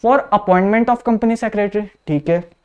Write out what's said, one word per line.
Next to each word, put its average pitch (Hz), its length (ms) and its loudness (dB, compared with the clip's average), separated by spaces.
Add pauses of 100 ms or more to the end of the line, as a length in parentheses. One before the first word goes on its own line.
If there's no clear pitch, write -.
for 262 120 4
appointment 208 760 0
of 240 120 -12
company 226 360 -2
secretary, 208 380 -2 (240)
ठीक 147 220 -2
है। 175 220 -2 (140)